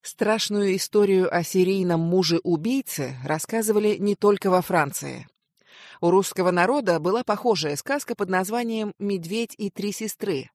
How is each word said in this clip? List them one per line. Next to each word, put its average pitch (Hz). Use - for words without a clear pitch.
Страшную 202
историю 196
о 175
серийном 180
муже-убийце 170
рассказывали 208
не 202
только 202
во 180
Франции. 139
У 170
русского 185
народа 185
была 190
похожая 180
сказка 277
под 196
названием 214
"Медведь 196
и 202
три 202
сестры". 190